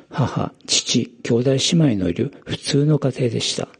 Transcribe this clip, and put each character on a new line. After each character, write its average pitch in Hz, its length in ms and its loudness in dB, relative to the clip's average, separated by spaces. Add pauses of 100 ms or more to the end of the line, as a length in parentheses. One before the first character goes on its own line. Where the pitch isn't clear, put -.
母、 - 440 -2 (140)
父、 - 400 0 (160)
兄 123 120 0
弟 123 160 2
姉 135 440 2
妹 95 80 -2
の 90 60 0
い 90 60 0
る - 180 -4 (140)
普 - 100 -6
通 - 300 0
の 151 120 4
家 135 120 -2
庭 123 200 -2
で 117 100 -4
し - 160 -4
た。 - 120 -4 (120)